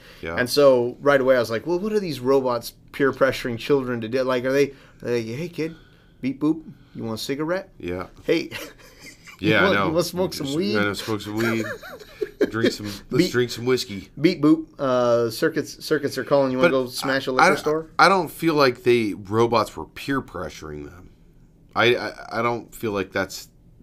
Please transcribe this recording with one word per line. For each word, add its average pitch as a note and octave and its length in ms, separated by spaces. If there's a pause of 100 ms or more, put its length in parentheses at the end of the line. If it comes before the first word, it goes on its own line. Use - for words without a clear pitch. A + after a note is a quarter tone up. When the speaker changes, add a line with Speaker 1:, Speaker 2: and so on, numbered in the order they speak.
(220)
Speaker 1:
Yeah. E2 140
Speaker 2:
And B2 140
so B2+ 500
right C#3 220
away C3 140
I B2 40
was A2 120
like, A2+ 160
"Well, F3 120
what G#3 140
are G#3+ 60
these D#3+ 200
robots B2 540 (180)
peer C#3 220
pressuring B2+ 460
children B2 420
to A2 80
do? C3 140
Like, B2+ 220
are C3 60
they, C#3 200
are - 400
they, A#2+ 100
'Hey, A#2+ 260
kid, E3 280 (460)
beep C3+ 200
boop, D#3+ 220 (320)
you B2+ 80
want A2+ 160
a - 40
cigarette?'" D#3 540
Speaker 1:
Yeah. F2 300 (160)
Speaker 2:
"Hey, - 320
<laughs> - 840
Speaker 1:
Yeah, F#2+ 100
Speaker 2:
you A2 60
Speaker 1:
I G2+ 60
Speaker 2:
want, F#2+ 140
Speaker 1:
know. G2+ 100
Speaker 2:
you F#2 60
wanna E3 120
smoke F3 300
some C#3+ 140
Speaker 1:
Just, C#3 100
Speaker 2:
weed?" G3+ 180
Speaker 1:
I - 100
know, G2+ 80
smoke G#2 280
some G#2 140
Speaker 2:
<laughs> - 20
Speaker 1:
weed. A2+ 280 (840)
Drink A#2 240
some, G#2 140
let's B2 380
Speaker 2:
Beep D#3 60
Speaker 1:
drink A#2+ 200
some A#2 140
whiskey. G#2 440 (100)
Speaker 2:
"Beep D3 220
boop, D#3+ 260 (120)
uh, A#2+ 500
circuits, D#3+ 560
circuits C#3 320
are B2+ 60
calling. C#3 280
You B2+ 60
wanna C3 140
Speaker 1:
But C3 140
Speaker 2:
go A#2+ 40
smash C3+ 380
a C3 40
Speaker 1:
I, - 20
Speaker 2:
liquor C#3 120
Speaker 1:
I, F#3 100
Speaker 2:
store?" D#3 340 (100)
Speaker 1:
I E3 100
don't F#3 220
feel D#3+ 240
like C3+ 280
they, A#2 300
robots G#2+ 640
were D#2+ 80
peer - 360
pressuring D#2 640
them. - 260 (640)
I, A#2 200
I, G#2 440
I - 20
don't A#2+ 320
feel A2+ 180
like G2 200
that's, - 380 (340)